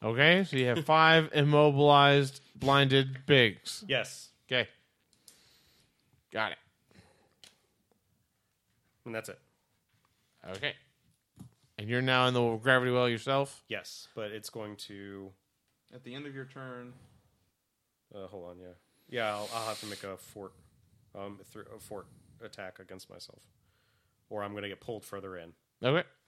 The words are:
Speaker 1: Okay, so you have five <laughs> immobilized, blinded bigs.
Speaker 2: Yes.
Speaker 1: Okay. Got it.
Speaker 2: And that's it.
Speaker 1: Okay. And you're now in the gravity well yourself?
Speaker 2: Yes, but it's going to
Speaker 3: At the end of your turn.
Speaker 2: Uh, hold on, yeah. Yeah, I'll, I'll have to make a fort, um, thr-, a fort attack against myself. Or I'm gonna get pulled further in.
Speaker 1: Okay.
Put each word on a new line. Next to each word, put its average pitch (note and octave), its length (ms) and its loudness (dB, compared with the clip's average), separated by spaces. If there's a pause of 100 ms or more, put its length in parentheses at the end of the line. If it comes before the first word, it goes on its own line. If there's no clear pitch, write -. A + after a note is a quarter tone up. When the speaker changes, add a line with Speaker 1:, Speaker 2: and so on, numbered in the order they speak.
Speaker 1:
Okay, D3 460 4
so C#3+ 80 -6
you B2+ 100 0
have B2 180 0
five D#3+ 460 6
<laughs> - 40 -6
immobilized, C#3+ 1080 6 (160)
blinded C3+ 680 2
bigs. B2 640 2
Speaker 2:
Yes. - 420 -8 (200)
Speaker 1:
Okay. B2 180 0 (1600)
Got G#2+ 200 -2
it. - 60 -14 (2500)
Speaker 2:
And A#2 100 -12
that's A2 140 -10
it. - 100 -18 (1160)
Speaker 1:
Okay. C#3 180 -8 (1040)
And G#2 100 -10
you're B2 140 -2
now B2+ 240 2
in B2+ 80 0
the A#2+ 220 0
gravity B2+ 340 2
well B2 180 2
yourself? C3+ 600 -4
Speaker 2:
Yes, - 460 -14
but G#2+ 180 -10
it's G#2+ 180 -16
going G#2 260 -12
to G2 540 -16 (640)
Speaker 3:
At B2 100 -20
the A#2+ 100 -16
end C#3+ 120 -14
of C#3 80 -16
your C3 100 -14
turn. B2+ 480 -16 (1200)
Speaker 2:
Uh, F#2+ 120 -14
hold F2+ 240 -16
on, F2 80 -20
yeah. F2+ 100 -20 (400)
Yeah, A#2 260 -4
I'll, G#2 200 -8
I'll A2+ 140 -6
have G#2+ 120 -8
to G#2+ 60 -14
make G2+ 180 -14
a G2 120 -12
fort, G2 360 -20 (640)
um, G2+ 240 -14 (140)
thr-, A2 80 -18 (140)
a A2 40 -20
fort G2+ 280 -16 (360)
attack G2+ 360 -16
against F#2 300 -20
myself. - 300 -20 (880)
Or G#2 140 -8
I'm G2+ 120 -10
gonna G2+ 140 -10
get F#2+ 120 -14
pulled A2 240 -12
further F#2+ 320 -14
in. E2+ 160 -18 (300)
Speaker 1:
Okay. D3 240 0 (220)